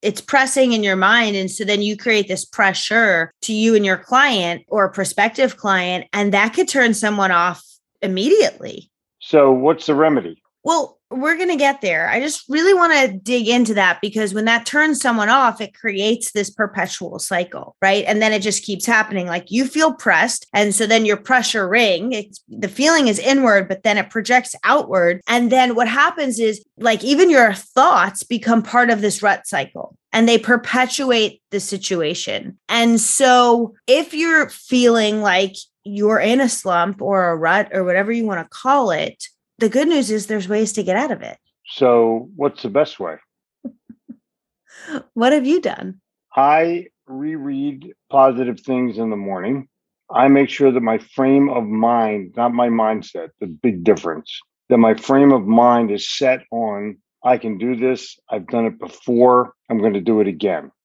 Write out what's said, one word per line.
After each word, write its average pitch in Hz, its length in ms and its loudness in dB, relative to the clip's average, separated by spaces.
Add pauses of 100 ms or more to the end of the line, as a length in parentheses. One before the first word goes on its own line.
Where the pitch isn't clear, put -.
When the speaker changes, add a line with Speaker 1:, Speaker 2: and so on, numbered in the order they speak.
Speaker 1:
it's 208 200 -4
pressing 262 520 2
in 220 100 0
your 196 120 0
mind. 208 400 2
And 190 160 -4
so 214 140 -8
then 208 160 0
you 208 160 -4
create 208 300 -2
this 185 180 -6
pressure 196 880 0 (100)
to 226 120 -6
you 220 220 2
and 208 100 2
your 190 120 0
client 220 720 0
or 202 180 0
a 190 60 -4
prospective 208 640 -2
client, 180 560 -2
and 202 200 0
that 208 200 0
could - 140 0
turn 240 260 2
someone 208 380 0
off 175 320 0 (380)
immediately. 214 880 -2 (300)
Speaker 2:
So 143 320 4
what's 143 360 0
the 151 80 0
remedy? 143 460 0 (240)
Speaker 1:
Well, 320 340 -2 (120)
we're 302 260 -2
gonna 359 200 -2
get 277 240 0
there. 165 280 -2
I 170 100 -2
just 294 300 -6
really 330 240 2
wanna 320 360 2
dig 214 380 -4
into 233 280 2
that 185 260 2
because 208 320 -4
when 214 120 -4
that 233 200 0
turns 302 360 0
someone 220 280 0
off, 254 320 2
it 196 160 -10
creates 214 540 -4
this 208 180 -4
perpetual 196 720 -6
cycle, - 640 -8
right? 196 240 2
And 214 140 0
then 220 120 0
it 208 80 -2
just 202 220 -4
keeps 196 220 -8
happening. 214 420 0
Like, 175 240 -8
you 247 160 -2
feel 311 260 0
pressed. 190 600 -2
And 202 200 0
so 220 140 -2
then 226 180 2
your 208 120 0
pressure 226 500 -2
ring, 214 460 0
it's, 214 360 -12
the - 200 -8
feeling 294 400 2
is 202 100 -2
inward, 226 480 2
but 190 160 -8
then 208 160 0
it - 100 -6
projects 247 540 -2
outward. 185 640 0
And 240 240 0
then 254 240 2
what 233 120 0
happens 277 520 -2
is, 220 240 -2 (140)
like, 226 260 0
even 285 260 4
your 240 240 6
thoughts 220 680 0
become 226 400 0
part 240 260 2
of 208 120 0
this 208 200 -4
rut 202 240 0
cycle - 500 -8 (180)
and 226 140 4
they 233 120 4
perpetuate 247 1040 -2 (100)
the 202 80 -4
situation. 175 960 -6 (120)
And 233 300 2
so 240 760 2 (100)
if 311 300 2
you're 320 340 0
feeling 226 720 0
like 240 340 0 (280)
you're 208 380 0
in 226 200 2
a 254 80 0
slump 185 540 -2
or 190 260 0
a 165 60 -2
rut 165 380 0
or 190 100 -2
whatever 190 280 0
you 233 140 -2
wanna 185 240 -6
call 262 400 0
it, 156 360 -4 (340)
the 220 100 2
good 269 180 0
news 277 220 0
is 214 160 -4
there's 208 240 -6
ways 214 240 -2
to 208 100 -6
get 185 140 -2
out 269 140 -4
of - 100 -8
it. - 160 -16 (300)
Speaker 2:
So 120 680 2
what's 143 280 -4
the 117 60 -8
best 147 300 -2
way? 80 180 -10 (460)
Speaker 1:
<laughs> 247 60 -14 (1400)
What 240 180 0
have 294 140 0
you 311 160 0
done? - 400 -10 (340)
Speaker 2:
I 165 520 2 (180)
reread 139 880 -8 (160)
positive 127 520 2
things 127 360 -4
in 113 140 -4
the 104 40 -4
morning. 101 540 -6 (420)
I 131 160 2
make 139 220 4
sure 135 220 2
that 123 100 0
my 113 160 0
frame 135 520 0
of 123 160 -4
mind, 110 680 -2
not 120 180 0
my 120 140 0
mindset, 110 640 -4 (100)
the 107 60 -8
big 90 380 -4
difference, 85 520 -2 (340)
that 123 100 4
my 113 160 4
frame 139 360 4
of 117 140 2
mind 117 460 4
is 104 180 -6
set 131 320 -2 (100)
on, 107 460 -6 (260)
"I 123 140 2
can 110 220 -6
do 123 160 -2
this. 127 420 -4 (120)
I've 98 180 -8
done 117 180 -2
it 113 140 -6
before. 123 760 2 (160)
I'm 113 120 -2
gonna 101 200 0
do 107 180 2
it 101 80 2
again." 85 440 -4 (140)